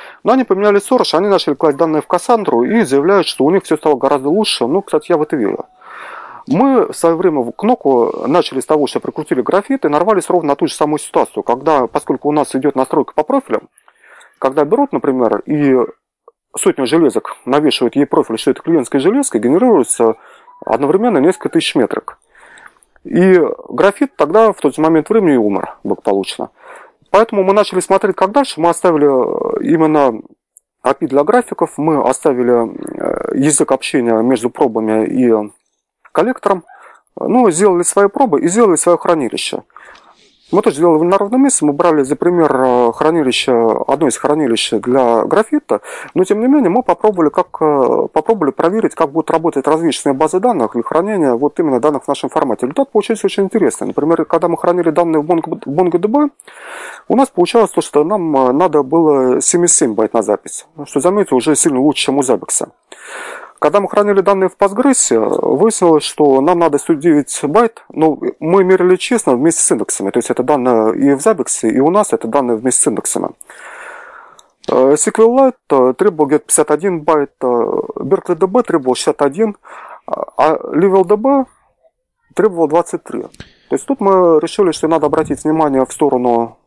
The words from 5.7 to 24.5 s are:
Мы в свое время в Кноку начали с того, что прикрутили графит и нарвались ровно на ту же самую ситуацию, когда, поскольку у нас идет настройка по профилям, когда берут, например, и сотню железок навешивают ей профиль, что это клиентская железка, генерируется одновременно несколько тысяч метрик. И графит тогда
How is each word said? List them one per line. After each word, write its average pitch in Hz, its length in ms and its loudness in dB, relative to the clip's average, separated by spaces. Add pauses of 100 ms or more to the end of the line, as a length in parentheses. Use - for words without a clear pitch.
Мы 262 440 2
в - 60 -12
свое 165 200 0
время 160 260 0
в 117 100 -6
Кноку 135 760 0
начали 143 340 0
с - 60 -10
того, 147 200 0
что - 120 -6
прикрутили - 440 -4
графит 196 420 -2
и 160 40 0
нарвались 165 400 0
ровно 170 200 0
на 143 80 0
ту 170 100 -2
же - 80 -6
самую 151 240 -2
ситуацию, - 460 -4
когда, 135 420 0
поскольку 143 420 -4
у 147 40 0
нас 147 240 -2
идет 135 180 0
настройка 131 400 -2
по - 80 0
профилям, - 460 -4 (720)
когда 139 260 0
берут, 240 280 0
например, 123 520 0
и 143 320 2 (800)
сотню 139 300 -2
железок 147 580 0
навешивают 131 500 0
ей 139 120 2
профиль, 131 320 -2
что - 120 -2
это - 120 -4
клиентская 147 380 0
железка, 208 380 0
генерируется 131 800 2 (480)
одновременно 165 540 0
несколько 160 320 0
тысяч - 260 -2
метрик. - 420 -4 (840)
И 180 360 4 (280)
графит 202 480 0
тогда 196 360 2